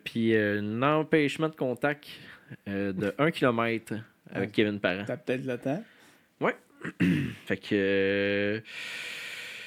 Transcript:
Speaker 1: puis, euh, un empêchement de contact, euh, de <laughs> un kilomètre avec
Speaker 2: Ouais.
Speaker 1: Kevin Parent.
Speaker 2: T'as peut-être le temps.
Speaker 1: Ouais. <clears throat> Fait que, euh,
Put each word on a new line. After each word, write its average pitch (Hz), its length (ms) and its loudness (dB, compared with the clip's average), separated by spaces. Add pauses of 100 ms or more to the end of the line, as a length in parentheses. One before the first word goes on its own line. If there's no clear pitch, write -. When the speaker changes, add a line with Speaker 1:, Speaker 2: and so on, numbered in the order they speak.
Speaker 1:
puis, 113 300 2
euh, 104 280 4
un 107 200 -4
empêchement 151 680 4
de 156 80 -6
contact, 143 520 -2 (600)
euh, 98 240 -2
de 95 240 -2
<laughs> - 40 -4
un 151 100 4
kilomètre 117 640 0 (380)
avec 98 180 -2
Speaker 2:
Ouais. 104 40 -14
Speaker 1:
Kevin 104 260 4
Parent. 95 260 0
Speaker 2:
T'as 123 100 -4
peut-être 131 300 -4
le 127 140 -2
temps. 143 220 -4 (600)
Speaker 1:
Ouais. 190 140 2 (440)
<clears throat> 85 460 0
Fait 98 120 -2
que, - 160 -14
euh, 101 840 2 (1080)